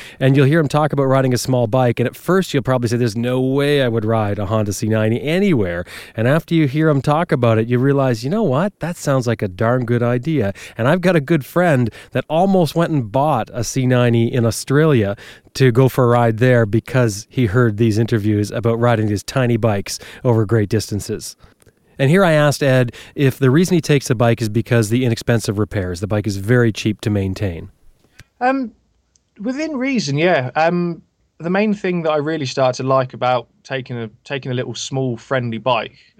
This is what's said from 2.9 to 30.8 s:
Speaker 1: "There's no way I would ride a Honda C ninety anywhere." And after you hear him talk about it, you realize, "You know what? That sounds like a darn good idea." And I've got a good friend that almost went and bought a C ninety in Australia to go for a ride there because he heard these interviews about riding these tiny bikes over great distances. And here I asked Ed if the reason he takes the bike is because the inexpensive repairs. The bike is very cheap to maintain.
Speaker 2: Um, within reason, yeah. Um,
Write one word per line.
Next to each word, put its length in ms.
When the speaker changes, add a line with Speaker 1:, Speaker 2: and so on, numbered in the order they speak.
Speaker 1:
"There's 180
no 240
way 420
I 60
would 160
ride 340
a 80
Honda 260
C 160
ninety 320
anywhere." 640
And 140
after 260
you 140
hear 200
him 140
talk 300
about 260
it, 80
you 140
realize, 420
"You 80
know 140
what? 340
That 180
sounds 300
like 160
a 60
darn 380
good 180
idea." 480
And 100
I've 140
got 160
a 40
good 240
friend 460
that 160
almost 480
went 160
and 180
bought 420
a 120
C 220
ninety 400
in 200
Australia 720
to 180
go 160
for 160
a 20
ride 320
there 260
because 640
he 180
heard 320
these 200
interviews 540
about 260
riding 300
these 160
tiny 320
bikes 420
over 240
great 220
distances. 680
And 120
here 120
I 100
asked 300
Ed 300
if 240
the 100
reason 240
he 60
takes 260
the 80
bike 260
is 80
because 420
the 140
inexpensive 540
repairs. 400
The 80
bike 220
is 80
very 340
cheap 300
to 100
maintain. 600
Speaker 2:
Um, 300
within 380
reason, 380
yeah. 380
Um, 480